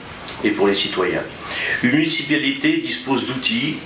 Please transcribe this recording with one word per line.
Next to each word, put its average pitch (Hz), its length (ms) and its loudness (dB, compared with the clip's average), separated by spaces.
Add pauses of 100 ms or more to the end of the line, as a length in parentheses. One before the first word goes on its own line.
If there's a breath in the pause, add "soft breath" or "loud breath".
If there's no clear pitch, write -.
(440)
et - 60 4
pour 101 180 4
les 98 80 4
citoyens. - 460 0 (600 loud breath)
Une 123 80 4
municipalité 147 880 2
dispose - 480 -2
d'outils 131 600 0